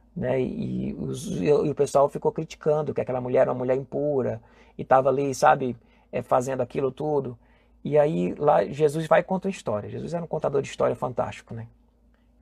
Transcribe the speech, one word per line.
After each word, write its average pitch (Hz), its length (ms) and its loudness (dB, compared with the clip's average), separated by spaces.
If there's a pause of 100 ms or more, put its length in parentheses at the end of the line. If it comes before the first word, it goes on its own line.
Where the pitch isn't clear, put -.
(140)
Né? 127 260 -2
E, 127 480 -4
e - 60 -6
os, 131 320 -8 (140)
e 151 120 4
o 147 240 2
pessoal 139 320 4
ficou - 240 -2
criticando 151 600 -2
que - 80 -4
aquela 127 200 -4
mulher 127 220 2
era 135 100 2
uma 127 60 -4
mulher 127 180 0
impura, 135 640 -2 (340)
e 147 80 -8
tava 131 240 6
ali, 139 260 0
sabe, 139 420 2 (360)
é, 123 100 -4
fazendo 131 380 0
aquilo 143 320 -2
tudo. 139 440 -4 (480)
E 147 140 2
aí 165 360 2
lá 147 300 2
Jesus 156 420 0
vai 165 140 6
e 175 40 -8
conta 190 240 -4
uma 196 40 -4
história. 104 360 -6
Jesus 123 260 -8
era 170 100 -6
um 160 40 -14
contador 143 340 0
de 127 60 -8
história 127 260 0
fantástico, 123 600 -6
né? 113 140 -12 (720)